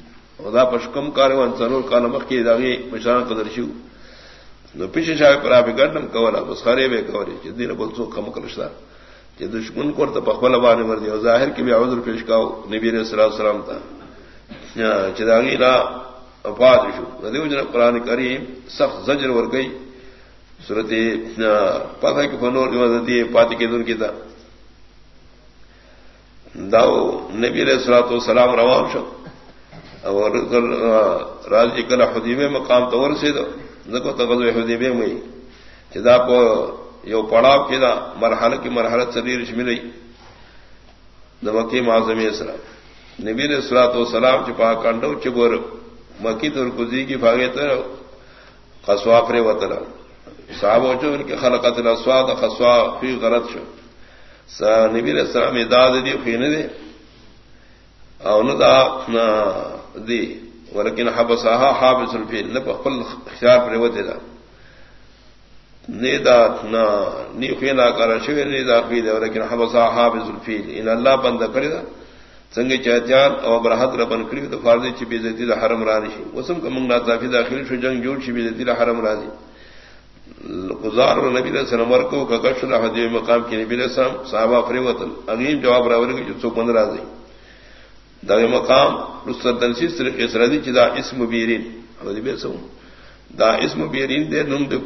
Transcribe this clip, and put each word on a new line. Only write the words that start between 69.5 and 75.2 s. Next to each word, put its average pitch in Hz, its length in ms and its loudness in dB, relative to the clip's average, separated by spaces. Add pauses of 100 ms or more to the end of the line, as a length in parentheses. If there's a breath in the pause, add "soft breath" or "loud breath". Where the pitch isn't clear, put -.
حابس 113 420 2
الفیل، 104 500 -8
ان 110 80 -4
الله 123 280 4
بنده 120 300 0
کړې 131 200 -2
ده۔ 156 160 -6 (720 loud breath)
څنګه 127 300 -2
چې 120 40 -2
اتیان 127 440 4 (100)
او 117 140 2
ابرهت 117 380 2
را 120 100 0
بند 113 260 -4
کړي، 139 100 -8
د 139 220 -10
فرض 120 200 4
چې 123 220 -6
بې 117 100 -8
عزتي 113 320 -4